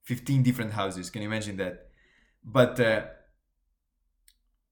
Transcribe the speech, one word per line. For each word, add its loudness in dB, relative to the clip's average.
Fifteen 2
different 2
houses, -4
can -8
you -6
imagine -6
that? -6
But, 2
uh, 2